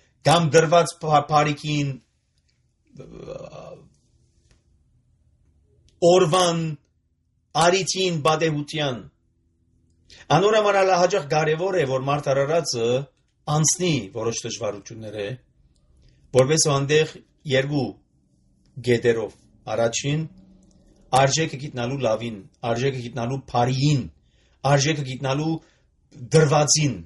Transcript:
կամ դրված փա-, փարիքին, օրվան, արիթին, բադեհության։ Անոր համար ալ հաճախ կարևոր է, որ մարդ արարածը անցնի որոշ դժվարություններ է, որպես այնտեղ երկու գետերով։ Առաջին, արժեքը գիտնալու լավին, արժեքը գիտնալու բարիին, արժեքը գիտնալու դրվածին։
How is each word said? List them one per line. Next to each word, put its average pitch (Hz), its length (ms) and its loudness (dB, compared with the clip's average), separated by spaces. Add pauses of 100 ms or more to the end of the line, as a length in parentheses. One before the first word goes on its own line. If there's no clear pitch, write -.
(260)
կամ 160 240 4
դրված 160 460 4
փա-, 151 300 2
փարիքին, 147 640 0 (4000)
օրվան, 175 600 4 (920)
արիթին, 175 680 0
բադեհության։ 151 760 -2 (1300)
Անոր 202 300 2
համար 202 200 2
ալ 190 140 4
հաճախ 180 360 2
կարևոր 156 500 0
է, 151 80 2
որ 131 200 -2
մարդ 143 240 -2
արարածը 139 580 0 (600)
անցնի 160 460 0 (160)
որոշ 113 320 -4
դժվարություններ 107 760 -10
է, 101 100 -6 (1040)
որպես 143 340 4
այնտեղ 151 460 2 (320)
երկու 135 420 0 (920)
գետերով։ 117 600 0 (280)
Առաջին, 117 600 -2 (880)
արժեքը 139 460 2
գիտնալու 131 420 -6
լավին, 113 360 -2 (220)
արժեքը 127 420 -4
գիտնալու 120 420 -6
բարիին, 131 600 0 (600)
արժեքը 143 420 0
գիտնալու 135 500 -4 (680)
դրվածին։ 147 680 2 (100)